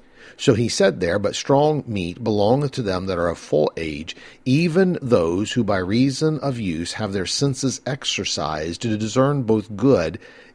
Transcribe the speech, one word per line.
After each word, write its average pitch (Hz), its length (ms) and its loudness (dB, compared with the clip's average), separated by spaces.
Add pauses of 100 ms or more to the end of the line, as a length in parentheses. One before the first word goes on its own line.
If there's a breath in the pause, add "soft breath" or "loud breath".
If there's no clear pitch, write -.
(380 loud breath)
So 123 180 4
he 113 140 0
said 190 300 2
there, 90 200 2
"But 101 160 -2
strong 147 500 2
meat 98 380 -6
belongeth 113 480 2
to 131 100 -6
them 92 240 -2
that 92 120 -2
are 85 100 0
of 82 100 -2
full - 400 0
age, 78 380 -8 (280 loud breath)
even 165 560 2
those 101 520 2
who 123 120 2
by 101 140 0
reason 127 640 0
of 131 200 -4
use 85 340 -4
have 104 200 -4
their 92 140 -2
senses 135 580 -2
exercised 82 960 -4
to 107 160 -2
discern 131 460 0
both 107 320 0
good 95 420 2 (380 loud breath)